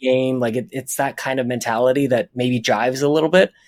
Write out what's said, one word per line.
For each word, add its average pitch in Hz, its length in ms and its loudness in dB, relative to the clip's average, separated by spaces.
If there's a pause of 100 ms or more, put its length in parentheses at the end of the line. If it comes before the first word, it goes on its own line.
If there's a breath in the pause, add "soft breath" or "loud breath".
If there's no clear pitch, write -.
the 131 60 -6
game. 127 340 0
Like, 117 160 -2
it, 117 160 -6
it's 131 240 -8
that 139 200 -4
kind 135 240 -4
of 123 60 -2
mentality 123 640 0
that 120 260 0
maybe 123 260 0
jives 123 420 0
a 143 60 2
little 156 200 2
bit, 185 240 4 (160 soft breath)